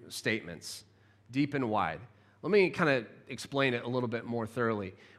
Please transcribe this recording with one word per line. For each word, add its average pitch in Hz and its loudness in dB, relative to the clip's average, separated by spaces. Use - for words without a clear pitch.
statements, - -6
deep 143 0
and 131 0
wide? 87 0
Let 156 -2
me 196 6
kind 165 2
of 123 2
explain 135 0
it 120 -2
a 123 -6
little 123 0
bit 117 -4
more 117 -4
thoroughly. 110 -2